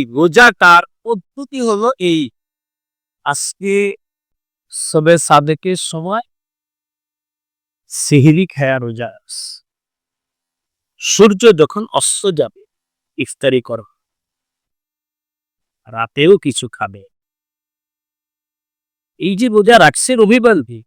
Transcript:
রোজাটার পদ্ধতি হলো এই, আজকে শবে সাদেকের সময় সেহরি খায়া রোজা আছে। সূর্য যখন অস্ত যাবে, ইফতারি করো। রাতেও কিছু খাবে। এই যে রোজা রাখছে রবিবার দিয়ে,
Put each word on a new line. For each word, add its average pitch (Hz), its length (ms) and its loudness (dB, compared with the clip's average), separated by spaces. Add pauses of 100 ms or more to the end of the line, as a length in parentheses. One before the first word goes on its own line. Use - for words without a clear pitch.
রোজাটার 175 800 2 (180)
পদ্ধতি 247 600 -10
হলো 220 280 -2 (100)
এই, 170 220 -2 (1040)
আজকে 180 480 -6 (1000)
শবে 160 440 0
সাদেকের 156 600 -2
সময় 180 480 -10 (1700)
সেহরি 151 560 2
খায়া 135 300 -4
রোজা 117 300 -10
আছে। - 580 -18 (1400)
সূর্য 208 400 2 (160)
যখন 156 260 -2 (100)
অস্ত - 340 -4
যাবে, 147 340 -6 (560)
ইফতারি 131 440 -4
করো। 113 240 -12 (2000)
রাতেও 117 500 0
কিছু 131 340 -6
খাবে। 101 300 -12 (2250)
এই 190 160 -4
যে 240 120 -2
রোজা 214 320 4
রাখছে 160 360 2
রবিবার 226 460 4
দিয়ে, 113 260 -16